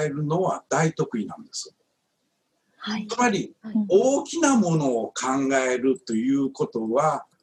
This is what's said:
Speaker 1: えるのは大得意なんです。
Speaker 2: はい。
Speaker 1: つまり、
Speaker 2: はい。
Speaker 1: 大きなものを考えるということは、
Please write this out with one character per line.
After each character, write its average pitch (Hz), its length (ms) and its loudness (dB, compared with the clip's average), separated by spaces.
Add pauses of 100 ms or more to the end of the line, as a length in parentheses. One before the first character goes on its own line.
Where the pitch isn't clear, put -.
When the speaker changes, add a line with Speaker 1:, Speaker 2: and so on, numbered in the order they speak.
Speaker 1:
え 151 60 0
る 147 160 -4
の 156 180 0
は 127 260 -2
大 160 240 2
得 - 260 -2
意 101 80 -4
な 85 100 -14
ん - 80 -20
で - 80 -20
す。 - 220 -12 (1000)
Speaker 2:
は 214 220 -6
い。 - 80 -8
Speaker 1:
つ 226 120 -6
ま 240 100 4
り、 175 340 -2
Speaker 2:
は 220 80 -14
い。 208 40 -10 (140)
Speaker 1:
大 254 360 4
き 330 160 -6
な 277 160 4
も 175 200 4
の 135 220 2
を 104 100 -4
考 135 480 -2
え 127 200 2
る 127 220 0
と - 160 -6
い 123 200 0
う 139 160 0
こ - 160 -4
と 113 240 -6
は、 147 360 0 (160)